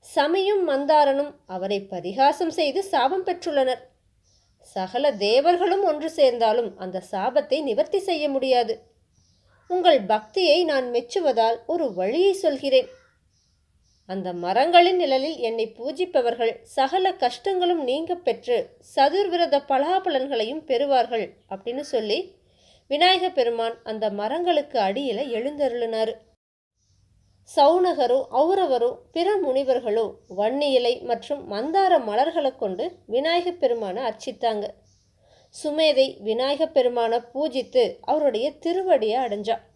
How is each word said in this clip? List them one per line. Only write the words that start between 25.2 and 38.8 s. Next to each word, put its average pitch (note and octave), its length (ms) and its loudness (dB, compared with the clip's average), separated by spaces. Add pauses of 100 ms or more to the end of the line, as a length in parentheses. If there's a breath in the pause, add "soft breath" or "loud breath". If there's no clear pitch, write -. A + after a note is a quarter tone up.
எழுந்தருளினாரு. A#3 880 -4 (1400)
சௌனகரும் D4 760 4
ஔரவரும் C4+ 640 2 (160)
பிற F#4+ 240 0
முனிவர்களும் B3 840 -2 (180)
வன்னி C4 360 0
இலை B3 280 0
மற்றும் A#3+ 520 -6
மந்தார D#4+ 520 2
மலர்களை C4+ 520 -2
கொண்டு G#3+ 400 -6 (100)
விநாயக E4 440 0
பெருமானை A#3 520 -4
அர்ச்சித்தாங்க. A3 640 -4 (960 soft breath)
சுமேதை D4 580 2
விநாயக C4 440 -2
பெருமானை A#3+ 540 0 (140)
பூஜித்து B3+ 640 -2
அவருடைய C4+ 500 0
திருவடியை D4+ 720 0